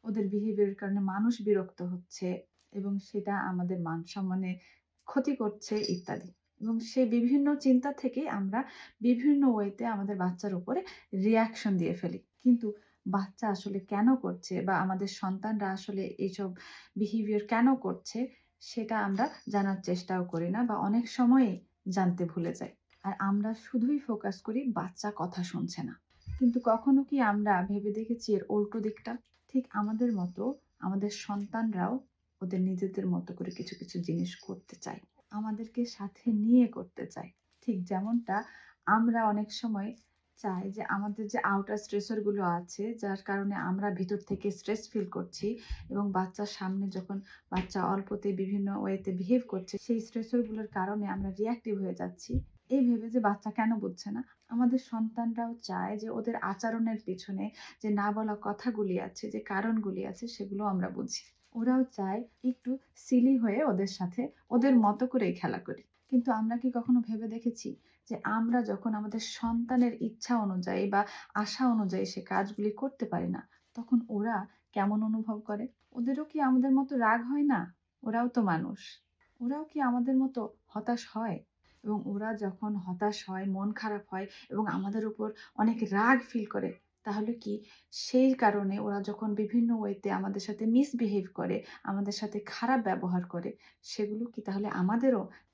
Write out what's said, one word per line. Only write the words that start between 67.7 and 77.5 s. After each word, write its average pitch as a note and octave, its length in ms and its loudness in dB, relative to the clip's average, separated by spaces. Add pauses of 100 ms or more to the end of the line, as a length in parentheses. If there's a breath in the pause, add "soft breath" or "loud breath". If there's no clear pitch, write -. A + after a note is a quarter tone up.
যে A#3 140 -4
আমরা A3+ 400 2
যখন G#3 300 -2
আমাদের G#3+ 260 -4
সন্তানের A#3 800 0
ইচ্ছা - 360 -4
অনুযায়ী F#3+ 520 0
বা G3 120 4 (320 loud breath)
আশা G#3 340 -2
অনুযায়ী G3 380 2
সে F#3 160 -8
কাজগুলি G3+ 500 0
করতে C4+ 340 -4
পারি F3 240 -2
না, F3+ 120 -2 (340 soft breath)
তখন A#3+ 220 2 (120)
ওরা G#3+ 280 0 (360 soft breath)
কেমন G#3 300 2
অনুভব A3 360 -2
করে? G#3+ 260 -6 (260)
ওদেরও C4 340 -2
কি D#4 160 -8
আমাদের C4 300 6
মতো C4+ 260 4
রাগ A#3 220 4 (120)
হয় D4 120 2
না? C4 160 4 (440)